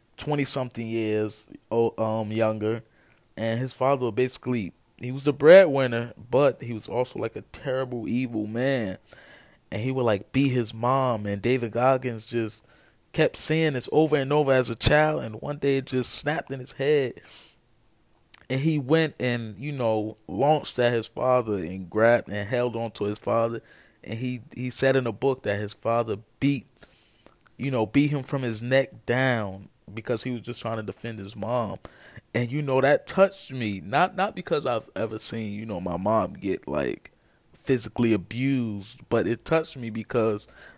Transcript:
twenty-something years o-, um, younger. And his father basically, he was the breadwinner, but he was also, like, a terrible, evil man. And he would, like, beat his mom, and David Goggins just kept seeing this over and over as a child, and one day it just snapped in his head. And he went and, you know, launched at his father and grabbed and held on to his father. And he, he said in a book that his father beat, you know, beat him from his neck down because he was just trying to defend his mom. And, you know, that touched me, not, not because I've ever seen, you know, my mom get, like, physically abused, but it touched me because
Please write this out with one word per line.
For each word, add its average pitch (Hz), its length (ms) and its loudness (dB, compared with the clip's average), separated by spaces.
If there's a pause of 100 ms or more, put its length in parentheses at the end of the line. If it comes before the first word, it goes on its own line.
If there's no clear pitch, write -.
(160)
twenty-something 131 720 -4
years 107 600 -2 (240)
o-, 117 300 2
um, 110 300 -2
younger. 110 520 0 (520)
And 113 240 -2
his 131 140 -6
father 127 380 0
basically, 120 640 -2 (240)
he 123 140 -8
was 135 140 -10
the 147 80 4
breadwinner, 139 800 8 (160)
but 135 320 2
he 117 120 -8
was 107 140 -10
also, - 320 -4
like, 113 160 -6
a 101 60 -8 (100)
terrible, 127 560 -6
evil 117 400 -2
man. 117 500 -2 (760)
And 107 100 -6
he 127 100 -2
would, 131 140 0
like, 104 260 0
beat 131 200 2
his 120 220 0
mom, 120 520 0
and 101 160 -4
David 117 300 0
Goggins 123 560 0
just 117 360 -4 (480)
kept - 260 2
seeing 160 360 2
this 127 180 -4
over 151 240 4
and 135 160 0
over 147 220 4
as 131 160 4
a 117 60 -2
child, 151 480 4
and 113 180 -10
one 143 160 -8
day 139 200 2
it 131 100 -4
just 127 260 0
snapped 147 380 -2
in 135 80 -8
his 127 140 -10
head. 139 420 2 (1300)
And 135 120 -2
he 156 160 2
went 151 420 2
and, 117 380 -2
you 135 140 -8
know, 110 460 -2 (100)
launched 139 500 0
at 120 160 4
his 117 140 -2
father 123 480 0
and 92 340 -6
grabbed 113 400 4
and 101 180 -6
held 123 280 -2
on 117 160 -6
to - 140 -6
his 104 120 -4
father. 117 440 0 (420)
And 113 160 -8
he, 127 220 -6 (120)
he 127 160 -6
said 135 260 4
in 127 120 2
a 117 40 -2
book 127 320 -2
that 101 160 -2
his 104 140 -6
father 117 440 -2 (220)
beat, 139 280 0 (920)
you 139 140 -4
know, 117 140 2
beat 139 260 4
him 143 100 -2
from 135 220 -4
his 110 180 -2
neck 131 440 0
down 117 640 0 (220)
because 110 320 -4
he 127 80 -4
was 120 100 -6
just 120 200 -10
trying 113 160 -4
to 110 60 -6
defend 110 360 -10
his 98 160 -12
mom. 107 440 -4 (560)
And, 120 160 0
you 147 100 -2
know, 131 200 2
that 139 260 4
touched - 440 2
me, 107 320 -4
not, 147 320 0
not 202 200 -2
because 160 300 -4
I've 117 300 -2
ever 110 240 -4
seen, 110 340 -6
you 107 120 -8
know, 107 140 -6
my 87 180 -4
mom 101 360 0
get, - 340 -4
like, 69 440 -4 (420)
physically 120 580 0
abused, 113 960 -2
but 113 180 0
it 113 200 -2
touched 160 320 -2
me 117 120 -8
because 110 580 -2 (300)